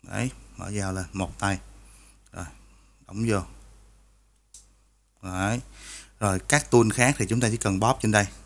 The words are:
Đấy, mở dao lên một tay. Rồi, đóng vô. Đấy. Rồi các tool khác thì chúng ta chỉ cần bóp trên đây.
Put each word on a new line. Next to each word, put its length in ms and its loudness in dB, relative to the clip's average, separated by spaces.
Đấy, 280 -4
mở 140 -10
dao 220 -4
lên 200 -6
một 260 -6
tay. 200 0
Rồi, 140 -12
đóng 200 -6
vô. 140 0
Đấy. 380 -4
Rồi 200 2
các 320 0
tool 220 8
khác 240 2
thì 120 0
chúng 100 0
ta 100 2
chỉ 80 -2
cần 220 -2
bóp 220 2
trên 100 0
đây. 140 4